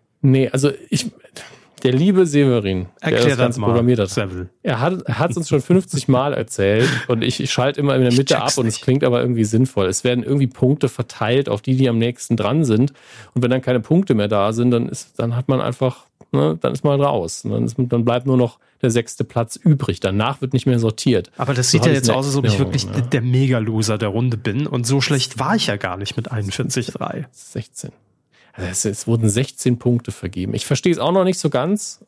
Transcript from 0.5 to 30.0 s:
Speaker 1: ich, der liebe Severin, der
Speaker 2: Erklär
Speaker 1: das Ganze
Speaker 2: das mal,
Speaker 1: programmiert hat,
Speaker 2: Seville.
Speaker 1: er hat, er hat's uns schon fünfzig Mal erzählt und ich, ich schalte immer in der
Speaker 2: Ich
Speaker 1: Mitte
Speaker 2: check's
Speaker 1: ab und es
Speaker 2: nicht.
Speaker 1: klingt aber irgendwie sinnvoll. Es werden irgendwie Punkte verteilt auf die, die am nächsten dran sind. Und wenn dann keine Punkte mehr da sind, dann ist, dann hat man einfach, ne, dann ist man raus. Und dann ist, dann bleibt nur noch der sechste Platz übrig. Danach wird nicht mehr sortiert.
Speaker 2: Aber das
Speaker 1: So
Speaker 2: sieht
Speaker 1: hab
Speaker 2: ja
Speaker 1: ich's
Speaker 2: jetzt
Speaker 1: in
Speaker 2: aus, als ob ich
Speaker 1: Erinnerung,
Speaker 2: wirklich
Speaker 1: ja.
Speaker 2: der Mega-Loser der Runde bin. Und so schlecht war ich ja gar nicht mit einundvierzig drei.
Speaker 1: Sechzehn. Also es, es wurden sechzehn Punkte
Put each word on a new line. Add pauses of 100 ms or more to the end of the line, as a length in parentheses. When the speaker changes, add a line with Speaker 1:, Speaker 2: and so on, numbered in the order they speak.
Speaker 1:
ich, (720)
der
liebe
Severin, (140)
der
Speaker 2:
Erklär
Speaker 1:
das
Ganze
Speaker 2:
das
mal,
Speaker 1:
programmiert
hat,
Speaker 2:
Seville. (120)
Speaker 1:
er
hat,
er
hat's
uns
schon
fünfzig
Mal
erzählt (180)
und
ich,
ich
schalte
immer
in
der
Speaker 2:
Ich
Speaker 1:
Mitte
Speaker 2:
check's
Speaker 1:
ab
und
es
Speaker 2:
nicht.
Speaker 1:
klingt
aber
irgendwie
sinnvoll.
Es
werden
irgendwie
Punkte
verteilt
auf
die,
die
am
nächsten
dran
sind. (420)
Und
wenn
dann
keine
Punkte
mehr
da
sind,
dann
ist,
dann
hat
man
einfach, (260)
ne,
dann
ist
man
raus.
Und
dann
ist,
dann
bleibt
nur
noch (220)
der
sechste
Platz
übrig.
Danach
wird
nicht
mehr
sortiert.
Speaker 2:
Aber
das
Speaker 1:
So
Speaker 2:
sieht
Speaker 1:
hab
Speaker 2:
ja
Speaker 1:
ich's
Speaker 2:
jetzt
Speaker 1:
in
Speaker 2:
aus,
als
ob
ich
Speaker 1:
Erinnerung,
Speaker 2:
wirklich
Speaker 1:
ja.
Speaker 2:
der
Mega-Loser
der
Runde
bin.
Und
so
schlecht
war
ich
ja
gar
nicht
mit
einundvierzig
drei.
Speaker 1:
Sechzehn. (600)
Also
es,
es
wurden
sechzehn
Punkte